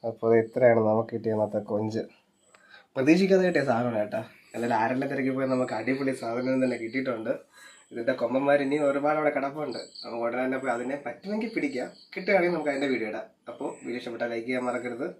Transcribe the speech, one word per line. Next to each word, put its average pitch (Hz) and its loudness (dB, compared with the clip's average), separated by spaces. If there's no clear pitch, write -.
അപ്പോൾ 113 4
ഇത്രയാണ് 117 6
നമുക്ക് 113 0
കിട്ടിയ 110 -2
ഇന്നത്തെ 107 0
കൊഞ്ച്. 110 -2
പ്രതീക്ഷിക്കാതെ 180 6
കിട്ടിയ 151 2
സാധനമാണ് 117 0
കേട്ടോ. 110 -4
എന്നാലും 120 -2
ആരെല്ലാം 127 0
തിരക്കി 131 -2
പോയാൽ 135 -2
നമുക്ക് 127 0
അടിപൊളി 135 -2
സാധനം 127 -2
തന്നെ 123 0
കിട്ടിയിട്ടുണ്ട്. 113 -4
ഇതിൻ്റെ 120 -2
കൊമ്പന്മാർ 135 4
ഇനിയും 147 0
ഒരുപാട് 143 2
അവിടെ 147 2
കിടപ്പുണ്ട്. 139 -4
നമുക്ക് 117 -6
ഉടനെ 123 -2
തന്നെ 131 -2
പോയി 127 -2
അതിനെ 123 -4
പറ്റുമെങ്കിൽ 214 -6
പിടിക്കാം. 139 -4
കിട്ടുകയാണെങ്കിൽ 185 2
നമുക്ക് 147 -2
അതിൻ്റെ 139 0
വീഡിയോ 110 -2
ഇടാം. - -8
അപ്പോൾ 139 -8
വീഡിയോ 123 -6
ഇഷ്ടപ്പെട്ടാൽ 117 -6
ലൈക്ക് 113 -6
ചെയ്യാൻ 127 -2
മറക്കരുത്. 120 -4